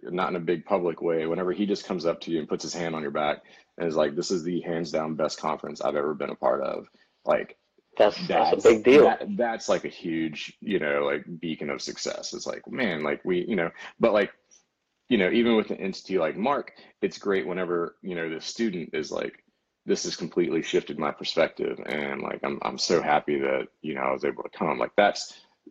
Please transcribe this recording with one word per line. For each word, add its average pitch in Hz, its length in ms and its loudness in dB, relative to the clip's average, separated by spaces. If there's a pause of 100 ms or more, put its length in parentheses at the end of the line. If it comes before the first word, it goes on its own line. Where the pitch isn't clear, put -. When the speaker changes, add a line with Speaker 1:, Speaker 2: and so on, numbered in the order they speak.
Speaker 1:
not 90 260 -2
in 90 80 -2
a 87 40 -4
big 82 260 -2
public 87 340 0
way, 82 260 0
whenever 90 260 0
he 101 120 -2
just 98 220 -2
comes 90 180 -4
up 82 180 0
to - 80 -8
you 82 80 0
and 76 100 -4
puts 90 140 -4
his 82 120 -8
hand 85 200 -4
on 78 80 -4
your 71 80 -4
back 73 320 -2 (360)
and 85 100 -2
is 78 80 -2
like, 76 180 2
"This 85 160 -4
is 92 120 -2
the 85 180 -2
hands 85 320 -4
down 78 220 -2
best 76 260 -2
conference 76 400 -6
I've 71 160 -2
ever 73 180 0
been 67 160 -4
a - 40 -8
part 65 280 0
of." - 240 -6 (380)
Like, - 320 0 (400)
Speaker 2:
That's, 104 200 6 (120)
that's - 240 4
a - 40 4
Speaker 1:
that's, - 60 -2
Speaker 2:
big 113 220 8
deal. 135 200 10
Speaker 1:
that, 101 320 2
that's, 113 320 -2
like, 90 160 2
a 76 40 -8
huge, 80 720 -6
you 95 180 -2
know, 71 280 0
like, 71 180 -2 (160)
beacon 78 300 -6
of 67 100 -4
success. - 540 -8
It's - 120 -10
like, - 240 -8
man, 101 320 -2
like, 73 220 -2
we, 90 220 0
you 110 100 0
know, 85 140 0 (280)
but, 110 140 4
like, 101 200 4 (760)
you 123 100 4
know, 90 120 4
even 117 260 6
with 104 140 2
an - 80 -4
entity 95 400 -4
like 78 180 0
Mark, 131 380 -2 (280)
it's 95 160 -2
great 95 280 0
whenever, 87 560 -2
you 92 120 -6
know, 82 140 -4
the 80 120 -6
student 92 520 -4
is 76 180 -4
like, - 320 -6 (440)
"This 101 180 0
has 85 120 -4
completely 80 460 0
shifted 76 360 -2
my 76 140 0
perspective, - 720 -2
and, 71 360 -4
like, 71 220 -6
I'm, 71 180 -4
I'm - 160 -4
so 87 240 2
happy 73 380 2
that, 67 280 0 (140)
you 73 120 -6
know, 67 80 -4
I 65 100 2
was 67 120 -2
able 69 200 -2
to - 60 -12
come." 73 280 -2
Like, 60 180 -2
that's, - 360 2 (380)